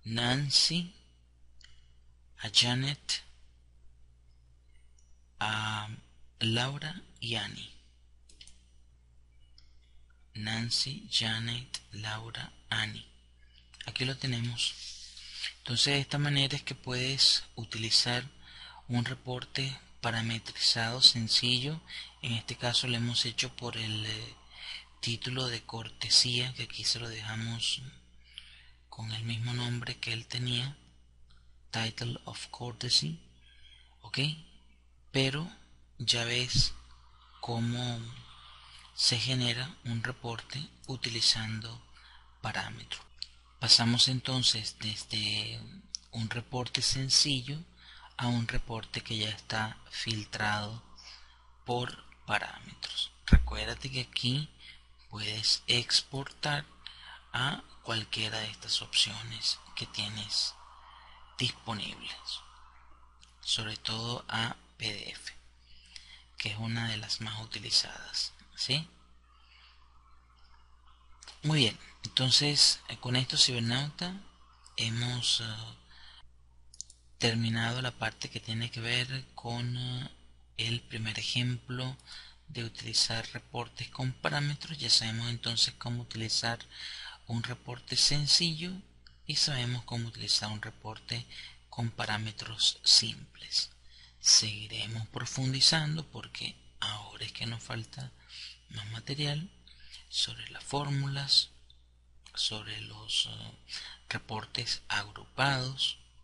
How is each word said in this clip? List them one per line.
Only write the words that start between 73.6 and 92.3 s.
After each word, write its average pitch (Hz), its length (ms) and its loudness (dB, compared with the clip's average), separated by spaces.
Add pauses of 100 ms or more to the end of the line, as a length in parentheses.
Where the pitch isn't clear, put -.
hemos, 120 640 0
eh, 117 40 -4 (1700)
terminado 117 640 2
la 127 120 -2
parte 113 360 -4
que - 120 -8
tiene 113 300 -4
que 113 100 -6
ver 123 540 0
con, 120 420 -4
eh, 123 340 -4 (480)
el 117 220 0
primer 110 380 -4
ejemplo 123 800 0 (520)
de 120 160 -6
utilizar 113 680 0
reportes 120 560 -6
con 131 240 -4
parámetros. 147 640 -2
Ya 120 100 -4
sabemos 113 400 4
entonces 117 480 0
cómo 120 260 -4
utilizar 117 560 -2 (680)
un 117 160 0
reporte 123 540 -6
sencillo 156 760 4 (540)
y 151 100 -2
sabemos 123 460 2
cómo 117 260 -4
utilizar 107 420 0
un 107 120 -6
reporte 110 640 -8 (420)
con 117 220 -2
parámetros 110 920 0